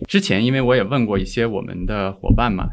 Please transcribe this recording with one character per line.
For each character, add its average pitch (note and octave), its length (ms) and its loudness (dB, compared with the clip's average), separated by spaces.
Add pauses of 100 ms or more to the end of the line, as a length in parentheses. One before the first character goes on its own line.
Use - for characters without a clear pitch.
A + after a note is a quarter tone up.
之 G3+ 100 2
前 G2+ 240 2
因 B2+ 120 2
为 C3+ 80 0
我 B2 120 2
也 A#2+ 80 2
问 A#2+ 220 0
过 G#2 140 0
一 F#2+ 60 0
些 A#2 200 -2
我 G#2+ 160 -2
们 F#2 240 -8
的 G2+ 280 -2
伙 - 220 2
伴 A#2 160 2
嘛， F#2 220 -2